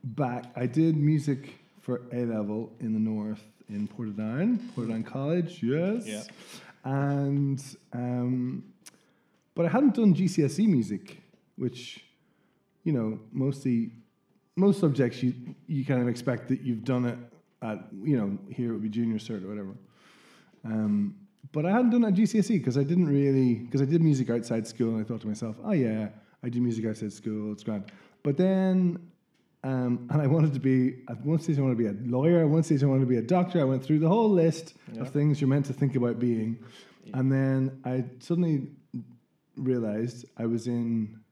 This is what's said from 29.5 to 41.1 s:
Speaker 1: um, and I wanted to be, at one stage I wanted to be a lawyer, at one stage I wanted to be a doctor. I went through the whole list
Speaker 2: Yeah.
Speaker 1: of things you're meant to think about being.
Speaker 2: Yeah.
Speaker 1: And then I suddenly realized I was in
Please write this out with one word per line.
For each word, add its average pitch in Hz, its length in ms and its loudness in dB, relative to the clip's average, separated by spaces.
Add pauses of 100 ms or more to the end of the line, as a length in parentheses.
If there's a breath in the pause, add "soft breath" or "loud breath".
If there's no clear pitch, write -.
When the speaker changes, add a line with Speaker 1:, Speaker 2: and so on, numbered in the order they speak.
Speaker 1:
um, 123 460 -2
and 151 120 2
I 143 40 0
wanted 156 280 4
to 131 60 -4
be, 131 480 2
at 117 160 -12
one 156 160 0
stage 147 200 0
I - 20 2
wanted 131 160 2
to 117 60 0
be 110 40 0
a 107 220 -6
lawyer, 156 300 4
at 156 100 4
one 156 140 4
stage 147 180 2
I 143 60 4
wanted 135 140 4
to 127 40 4
be 123 120 2
a 113 40 0
doctor. 175 400 2
I 135 40 4
went 131 180 0
through 151 160 2
the 160 100 4
whole 220 220 4
list 165 420 2 (180)
Speaker 2:
Yeah. 113 100 -10
Speaker 1:
of 135 100 -8
things 147 280 2
you're 139 80 2
meant 143 200 2
to 131 60 -6
think 127 220 0
about 120 220 2
being. 113 400 0 (480 loud breath)
Speaker 2:
Yeah. - 140 -6
Speaker 1:
And 135 120 2
then 135 540 0
I 127 200 -2 (140)
suddenly 165 520 0 (840)
realized 117 680 -2 (120)
I 120 100 -4
was 117 200 -2
in 117 520 -2 (120)